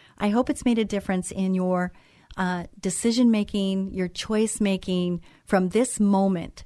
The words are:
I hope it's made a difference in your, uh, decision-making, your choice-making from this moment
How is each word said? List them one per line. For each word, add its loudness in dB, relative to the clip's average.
I 0
hope 2
it's -2
made 4
a 2
difference -2
in 0
your, 0
uh, -4
decision-making, 0
your -2
choice-making -2
from 2
this 0
moment 0